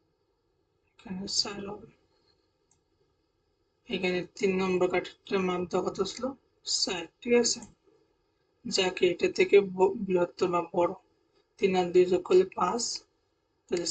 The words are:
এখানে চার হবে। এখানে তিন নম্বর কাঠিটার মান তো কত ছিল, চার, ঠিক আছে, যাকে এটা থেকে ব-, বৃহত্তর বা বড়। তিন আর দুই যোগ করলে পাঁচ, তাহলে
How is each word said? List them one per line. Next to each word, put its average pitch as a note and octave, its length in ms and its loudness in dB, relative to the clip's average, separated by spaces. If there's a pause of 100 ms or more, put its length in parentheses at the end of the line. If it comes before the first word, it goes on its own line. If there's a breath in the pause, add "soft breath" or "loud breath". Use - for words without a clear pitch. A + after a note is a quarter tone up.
(880)
এখানে F#3+ 340 -14 (160)
চার G#3 200 -4 (100)
হবে। - 200 -14 (2000)
এখানে F3+ 300 -2 (180)
তিন G3 140 0 (100)
নম্বর F3+ 320 0
কাঠিটার F#3 540 -4
মান F3+ 140 -2 (100)
তো F#3+ 140 -2
কত F3 120 -6 (140)
ছিল, A#3 120 -10 (420)
চার, F3 380 -4 (180)
ঠিক A#3+ 200 0
আছে, - 200 -2 (1040)
যাকে F#3 380 0 (100)
এটা F3+ 140 -2 (100)
থেকে F#3+ 200 4 (180)
ব-, F#3+ 200 2 (100)
বৃহত্তর F3+ 480 0
বা F3 80 2 (140)
বড়। F3 180 2 (680)
তিন F#3+ 200 2
আর F3 140 0
দুই F3+ 180 8
যোগ F3 160 2
করলে F#3+ 180 6 (120)
পাঁচ, G3 260 0 (840)
তাহলে E3+ 260 -4